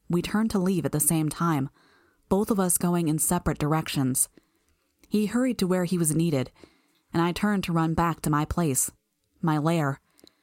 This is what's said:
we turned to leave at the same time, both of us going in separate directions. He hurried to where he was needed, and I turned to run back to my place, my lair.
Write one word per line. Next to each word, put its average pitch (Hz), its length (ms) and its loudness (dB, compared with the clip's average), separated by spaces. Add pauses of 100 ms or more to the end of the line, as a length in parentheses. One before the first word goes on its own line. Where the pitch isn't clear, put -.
we 175 120 2
turned 220 300 -2
to 214 80 0
leave 180 260 0
at - 60 0
the 151 80 -2
same 160 300 2
time, 147 420 -2 (580)
both 202 220 0
of 208 80 2
us 185 200 0
going 175 280 0
in 156 140 0
separate 175 380 -2
directions. 147 680 0 (800)
He 208 180 0
hurried 240 320 -2
to 190 100 0
where 185 160 0
he 180 120 -2
was 170 200 0
needed, 156 340 0 (600)
and 170 100 2
I 175 80 2
turned 202 340 0
to 180 80 -4
run 160 220 2
back 170 280 0
to 165 80 -2
my 147 140 2
place, 160 460 0 (500)
my 156 180 0
lair. 151 420 0 (420)